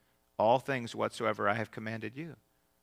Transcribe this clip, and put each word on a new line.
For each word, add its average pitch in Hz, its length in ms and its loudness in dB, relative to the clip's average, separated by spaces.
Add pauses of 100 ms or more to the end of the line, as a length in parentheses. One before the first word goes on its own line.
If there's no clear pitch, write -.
(360)
all 113 220 6
things 120 360 -4
whatsoever 110 540 0
I 101 60 4
have 113 160 -4
commanded 110 460 -10
you." 156 200 -14 (460)